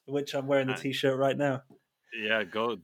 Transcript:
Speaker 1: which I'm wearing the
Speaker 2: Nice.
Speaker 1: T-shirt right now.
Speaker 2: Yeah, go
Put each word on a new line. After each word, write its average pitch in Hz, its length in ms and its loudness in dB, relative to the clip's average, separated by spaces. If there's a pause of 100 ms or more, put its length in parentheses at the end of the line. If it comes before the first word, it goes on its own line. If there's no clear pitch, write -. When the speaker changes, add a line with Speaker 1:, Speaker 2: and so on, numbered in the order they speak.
Speaker 1:
which 143 280 -4
I'm 135 140 -2
wearing 139 200 4
the 131 60 0
Speaker 2:
Nice. 98 80 -6
Speaker 1:
T-shirt 131 380 0
right 135 180 2
now. 139 240 0 (520)
Speaker 2:
Yeah, 110 300 0
go 110 400 -2